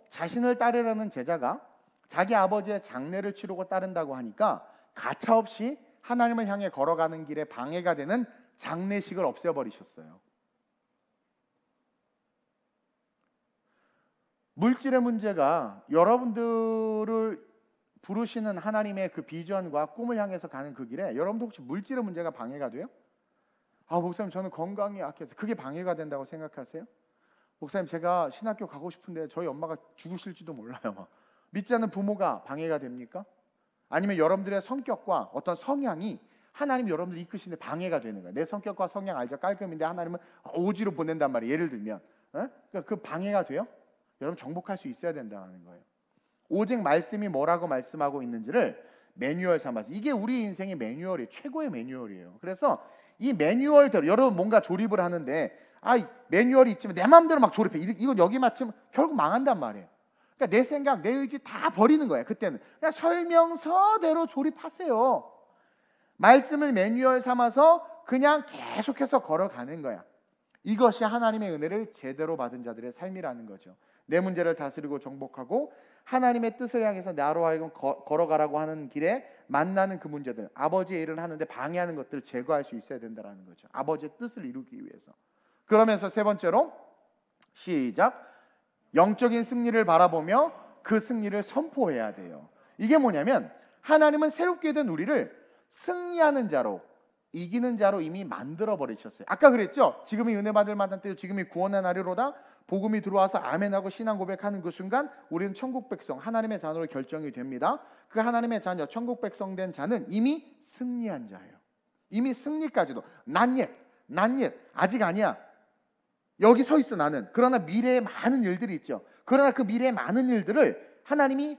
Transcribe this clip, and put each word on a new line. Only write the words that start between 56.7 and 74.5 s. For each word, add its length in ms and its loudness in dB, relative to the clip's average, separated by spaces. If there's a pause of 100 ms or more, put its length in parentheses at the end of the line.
있지만 240 -6
내 120 2
마음대로 320 10
막 140 6
조립해. 260 0
이-, 180 -2
이건 200 2
여기 220 4
맞추면 340 0 (180)
결국 240 2
망한단 420 2
말이에요. 300 -8 (480)
그러니까 220 0
내 60 6
생각, 380 0
내 100 0
의지 280 -4
다 300 -4
버리는 400 6
거예요, 160 0
그때는. 340 -4 (200)
그냥 120 0
설명서대로 1400 2
조립하세요. 1040 0 (840)
말씀을 560 6
매뉴얼 480 2
삼아서 640 4 (180)
그냥 400 4
계속해서 760 -2
걸어가는 600 -4
거야. 220 -6 (600)
이것이 420 4
하나님의 460 0
은혜를 420 -4
제대로 420 -6
받은 280 -6
자들의 280 -10
삶이라는 540 -10
거죠. 320 -20 (300)
내 120 2
문제를 360 0